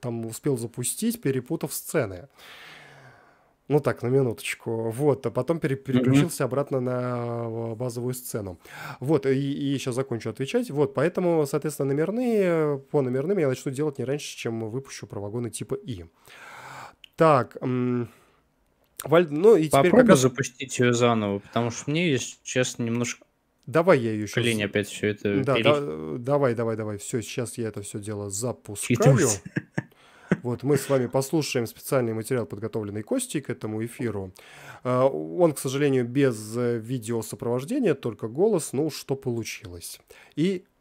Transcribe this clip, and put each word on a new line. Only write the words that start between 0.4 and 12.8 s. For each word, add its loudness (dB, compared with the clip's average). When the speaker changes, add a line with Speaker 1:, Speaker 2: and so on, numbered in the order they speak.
Speaker 1:
запустить, -4
перепутав -4
сцены. -4
Ну 4
так, -2
на -2
минуточку. -2
Вот, 0
а -2
потом -2
пере-, -2
Speaker 2:
Мгм. 6
Speaker 1:
переключился -2
обратно -2
на, -4
э, -6
базовую -4
сцену. -8
Вот, 2
и, 0
и -2
щас -4
закончу -4
отвечать. -4
Вот, 0
поэтому, 2
соответственно, -2
номерные, 2